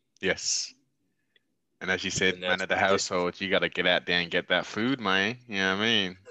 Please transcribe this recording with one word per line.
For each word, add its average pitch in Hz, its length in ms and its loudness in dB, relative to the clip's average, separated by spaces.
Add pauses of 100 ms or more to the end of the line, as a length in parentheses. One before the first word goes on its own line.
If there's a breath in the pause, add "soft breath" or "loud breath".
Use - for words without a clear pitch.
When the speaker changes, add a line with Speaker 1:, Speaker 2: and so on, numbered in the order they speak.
(200)
Speaker 1:
Yes. - 520 -2 (1080)
And 90 100 -4
as 92 140 0
you 95 60 -2
said, 92 240 2
Speaker 2:
And 90 80 -14
Speaker 1:
man 90 80 -2
Speaker 2:
that's 92 120 0
Speaker 1:
of 90 80 -8
the 92 60 2
Speaker 2:
what 95 60 0
it - 40 2
is. 98 40 4
Speaker 1:
household, 90 500 0
you 95 100 -4
gotta 87 180 2
get 87 180 -2
out 87 200 2
there 87 140 2
and 85 100 -4
get 87 180 0
that 87 160 2
food, 123 360 -4
man. 98 360 2 (120)
You 101 100 -6
know 95 180 2
what 104 60 -2
I 110 40 2
mean? 98 300 0 (140)